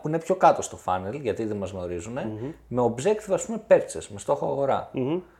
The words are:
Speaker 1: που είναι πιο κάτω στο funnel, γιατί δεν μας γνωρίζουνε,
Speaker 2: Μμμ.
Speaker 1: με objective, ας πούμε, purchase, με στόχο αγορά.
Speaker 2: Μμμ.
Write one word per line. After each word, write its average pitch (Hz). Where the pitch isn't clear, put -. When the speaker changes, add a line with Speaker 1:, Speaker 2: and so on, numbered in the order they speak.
Speaker 1:
που 151
είναι 160
πιο 175
κάτω 180
στο -
funnel, 92
γιατί 113
δεν 107
μας 95
γνωρίζουνε, 92
Speaker 2:
Μμμ. 131
Speaker 1:
με 123
objective, 190
ας 185
πούμε, 226
purchase, -
με 101
στόχο 143
αγορά. 139
Speaker 2:
Μμμ. 135